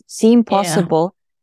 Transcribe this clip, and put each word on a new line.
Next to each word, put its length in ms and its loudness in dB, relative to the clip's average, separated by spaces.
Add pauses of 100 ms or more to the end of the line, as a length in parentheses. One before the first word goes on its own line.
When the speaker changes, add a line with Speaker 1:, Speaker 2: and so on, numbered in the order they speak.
Speaker 1:
seem 340 2
Speaker 2:
Yeah. 40 0 (120)
Speaker 1:
possible, 600 -2 (260)